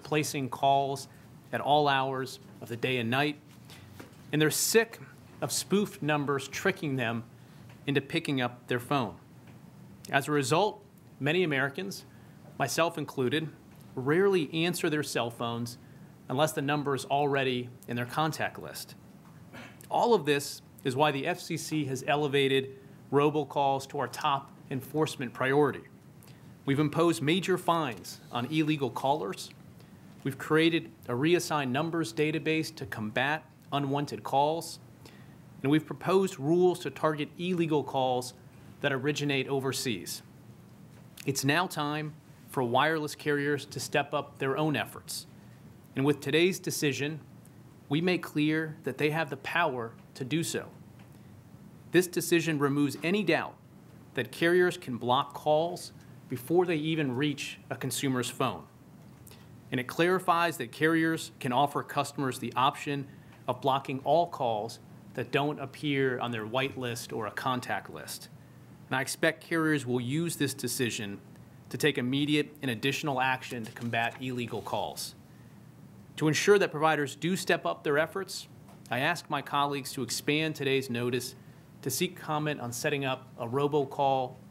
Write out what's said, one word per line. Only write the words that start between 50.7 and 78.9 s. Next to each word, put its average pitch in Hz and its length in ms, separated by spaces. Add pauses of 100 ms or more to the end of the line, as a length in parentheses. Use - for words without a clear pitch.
This 180 160
decision 160 520
removes 143 440
any 196 200
doubt 143 320 (580)
that 123 180
carriers 175 460
can 123 200
block 123 360
calls 160 580 (380)
before 165 360
they 175 100
even 151 400
reach 143 440 (100)
a 127 60
consumer's 127 540
phone. 101 340 (1080)
And 127 80
it 127 80
clarifies 170 680
that 120 140
carriers 160 680
can 131 120
offer 139 320
customers 139 560
the 117 160
option 139 520 (400)
of 123 140
blocking 135 420
all 165 240
calls 113 520 (340)
that 120 180
don't 143 280
appear 135 600
on 120 120
their 110 140
white 127 320
list 120 340
or 117 160
a 101 40
contact 120 580
list. - 400 (600)
And 135 60
I 131 60
expect - 420
carriers 156 420
will 123 160
use 151 340
this 143 180
decision 113 640 (500)
to 139 80
take 147 200
immediate 143 640
and 131 100
additional 135 480
action 127 460
to 117 60
combat 117 500
illegal 123 400
calls. - 540 (1040)
To 151 100
ensure 190 320
that 175 120
providers 147 440
do 180 200
step - 300
up 170 180
their 143 140
efforts, 175 500 (420)
I 120 100